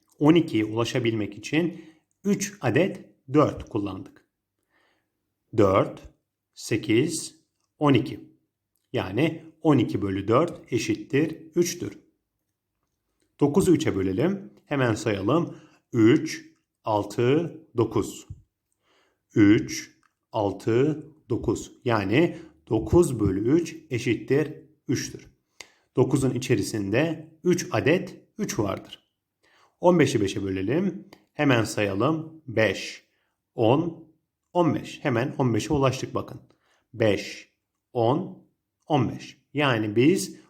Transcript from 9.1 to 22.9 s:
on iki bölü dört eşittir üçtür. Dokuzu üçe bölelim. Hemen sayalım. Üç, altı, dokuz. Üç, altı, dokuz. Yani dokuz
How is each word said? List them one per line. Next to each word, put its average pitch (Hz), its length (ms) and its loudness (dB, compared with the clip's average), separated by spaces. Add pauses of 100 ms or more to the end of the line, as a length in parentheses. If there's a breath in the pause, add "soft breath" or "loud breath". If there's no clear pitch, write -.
on 151 160 4
iki 104 240 0
bölü 98 260 -4
dört 139 460 0
eşittir 135 640 -2 (180)
üçtür. - 440 -4 (1400)
Dokuzu 156 360 4
üçe 101 200 -2
bölelim. 98 580 -2 (120)
Hemen 131 300 0
sayalım. 113 640 -2 (360 loud breath)
Üç, 120 520 2 (380)
altı, 123 760 -2 (160)
dokuz. 104 500 -2 (1080)
Üç, 107 560 2 (400)
altı, 117 760 -2 (220)
dokuz. 104 420 -4 (140)
Yani 117 520 2 (320 loud breath)
dokuz 123 500 2